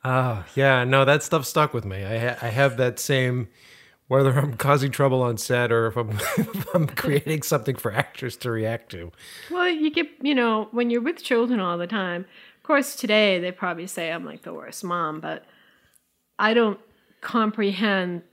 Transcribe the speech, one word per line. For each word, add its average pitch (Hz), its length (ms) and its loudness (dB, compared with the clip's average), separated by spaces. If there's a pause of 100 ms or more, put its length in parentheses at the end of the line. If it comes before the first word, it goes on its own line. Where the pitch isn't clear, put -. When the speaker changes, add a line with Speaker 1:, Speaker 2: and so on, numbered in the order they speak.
Speaker 1:
Oh, 127 400 0 (100)
yeah, 135 300 4
no, 131 220 4
that 143 180 4
stuff 156 220 0
stuck 151 280 0
with 113 120 -4
me. 98 180 -8
I 107 140 -4
ha-, 120 280 -2
I 117 40 -2
have 127 260 2
that 123 240 0
same, 127 480 0 (600)
whether 135 280 6
I'm 135 200 0
causing 139 340 2
trouble 131 300 2
on 120 160 0
set 123 340 0
or 117 160 4
if 110 80 -2
I'm, 117 140 -2
<laughs> - 280 -2
if - 380 -2
I'm 160 120 4
creating 147 560 -2
something 131 340 -2
for 107 160 -4
actors - 440 -6
to 120 140 -4
react 113 400 -4
to. 87 220 -12 (360)
Speaker 2:
Well, 359 200 0
you 311 220 0
get, 320 180 -2 (120)
you 277 140 0
know, 226 360 2
when 240 180 0
you're 233 120 2
with 330 220 -4
children 233 380 2
all 175 160 -2
the 175 100 -4
time, 185 380 -4 (320)
of - 60 -20
course, 285 340 0
today 208 420 4
they 180 140 -4
probably 175 340 -6
say 165 240 -6
I'm, 170 140 -8
like, 151 160 -14
the 165 120 -14
worst - 300 -14
mom, 165 380 -4
but 160 240 -8 (920)
I 214 160 2
don't 226 280 2 (400)
comprehend 196 1120 0